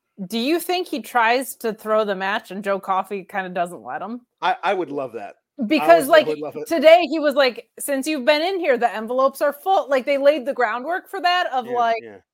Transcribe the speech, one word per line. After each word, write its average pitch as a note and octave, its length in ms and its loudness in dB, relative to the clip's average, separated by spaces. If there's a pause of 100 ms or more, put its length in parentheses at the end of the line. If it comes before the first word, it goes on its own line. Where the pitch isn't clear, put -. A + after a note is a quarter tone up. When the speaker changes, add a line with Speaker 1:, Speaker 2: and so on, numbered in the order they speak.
(260)
Speaker 1:
Do A3 120 -4
you D4 200 0
think F4+ 300 -4
he C#4+ 120 -6
tries A#3+ 560 0
to A3 160 -6
throw G#3+ 320 0
the G3+ 120 -2
match G3 340 -6
and G3 140 -10
Joe G3 160 -2
Coffey F#3+ 440 -4
kinda F#3 260 -8
doesn't F3 320 -4
let C3 200 -10
him? A#3 240 -12 (140)
Speaker 2:
I, F3 240 0
I G3 100 2
would E3 160 -4
love C3+ 220 -8
that. G2+ 240 -14 (240)
I A#3 40 -2
Speaker 1:
Because, D#4 420 4
Speaker 2:
would, D4+ 60 4
Speaker 1:
like, D#4 140 6
Speaker 2:
I - 40 -2
would - 80 -4
love - 180 -10
it. - 100 -10
Speaker 1:
today E4 360 6
he D#4 160 -2
was C#4+ 160 0
like, B3+ 340 0 (100)
"Since C4+ 280 -4
you've D4+ 180 -4
been G3+ 180 4
in F#4+ 160 -2
here, D4 200 0
the A3 140 0
envelopes B3+ 500 -2
are C#4+ 100 2
full." D4+ 360 0
Like, C4 180 0
they C#4+ 120 0
laid C#4 280 4
the C#4 80 -4
groundwork B3 540 -4
for G4 120 -8
that F4+ 320 2
of, B3+ 140 -2
Speaker 2:
Yeah, B3 60 -8
Speaker 1:
like, A#3 300 0
Speaker 2:
yeah. G3+ 160 -16 (160)